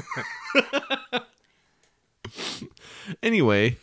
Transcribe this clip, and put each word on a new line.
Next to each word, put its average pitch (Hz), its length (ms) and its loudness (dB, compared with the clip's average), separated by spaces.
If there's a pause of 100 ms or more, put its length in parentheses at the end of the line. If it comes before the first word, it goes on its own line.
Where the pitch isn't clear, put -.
(540)
<laughs> - 680 -2 (2000)
Anyway, 123 600 4